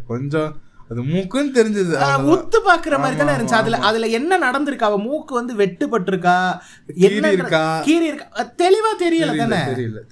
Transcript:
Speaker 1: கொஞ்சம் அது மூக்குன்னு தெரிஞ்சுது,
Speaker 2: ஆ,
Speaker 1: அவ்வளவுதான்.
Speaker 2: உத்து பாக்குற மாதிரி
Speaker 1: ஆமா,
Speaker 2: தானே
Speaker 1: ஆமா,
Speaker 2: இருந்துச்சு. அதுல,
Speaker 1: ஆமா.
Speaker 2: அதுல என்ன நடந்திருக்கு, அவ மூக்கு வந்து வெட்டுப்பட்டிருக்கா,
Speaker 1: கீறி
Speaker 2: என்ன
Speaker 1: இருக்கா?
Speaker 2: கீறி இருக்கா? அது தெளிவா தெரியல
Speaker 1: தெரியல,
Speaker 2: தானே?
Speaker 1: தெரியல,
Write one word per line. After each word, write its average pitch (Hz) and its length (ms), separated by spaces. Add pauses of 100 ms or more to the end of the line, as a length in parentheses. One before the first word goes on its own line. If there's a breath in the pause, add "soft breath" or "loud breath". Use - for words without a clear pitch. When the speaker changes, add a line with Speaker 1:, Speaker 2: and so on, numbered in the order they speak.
Speaker 1:
கொஞ்சம் 151 580 (260 soft breath)
அது 117 120
மூக்குன்னு 190 520
தெரிஞ்சுது, 208 400
Speaker 2:
ஆ, 202 180
Speaker 1:
அவ்வளவுதான். 285 320
Speaker 2:
உத்து - 140 (100)
பாக்குற 320 300
மாதிரி 262 240
Speaker 1:
ஆமா, 294 40
Speaker 2:
தானே 294 60
Speaker 1:
ஆமா, - 20
Speaker 2:
இருந்துச்சு. 233 200
அதுல, 220 220
Speaker 1:
ஆமா. - 40
Speaker 2:
அதுல 226 260
என்ன 269 440
நடந்திருக்கு, 277 320
அவ 208 160
மூக்கு 277 360
வந்து 240 220
வெட்டுப்பட்டிருக்கா, 185 1040 (280 loud breath)
Speaker 1:
கீறி 196 280
Speaker 2:
என்ன 208 160
Speaker 1:
இருக்கா? 160 500
Speaker 2:
கீறி 330 260
இருக்கா? 285 240
அது 226 260
தெளிவா 415 460
தெரியல 330 240
Speaker 1:
தெரியல, 302 100
Speaker 2:
தானே? 226 200
Speaker 1:
தெரியல, 123 420 (120)